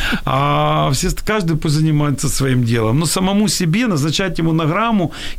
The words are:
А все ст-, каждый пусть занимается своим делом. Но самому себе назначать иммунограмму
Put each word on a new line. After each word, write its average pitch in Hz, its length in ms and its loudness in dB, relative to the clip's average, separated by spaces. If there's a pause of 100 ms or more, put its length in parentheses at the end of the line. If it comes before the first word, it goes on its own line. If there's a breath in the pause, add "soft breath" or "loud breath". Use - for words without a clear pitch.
(260 loud breath)
А 151 680 0
все 139 160 -2
ст-, 156 180 -4
каждый 190 300 0
пусть 156 200 0
занимается 147 580 0
своим 131 300 2
делом. 117 360 2
Но 170 60 0
самому 190 440 0
себе 185 380 0
назначать 170 520 -2
иммунограмму 170 720 0 (280 loud breath)